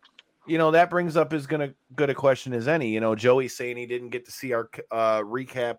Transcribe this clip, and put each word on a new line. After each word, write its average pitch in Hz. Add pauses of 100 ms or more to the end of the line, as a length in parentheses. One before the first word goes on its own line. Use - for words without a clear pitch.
(460)
you 160
know, 160
that 170
brings 175
up 151
as 143
gonna, 143 (200)
good 143
a 131
question 131
as 117
any. 151
You 110
know, 110
Joey's 123
saying 123
he 123
didn't 123
get 120
to -
see 127
our, 113 (200)
uh, 110
recap 120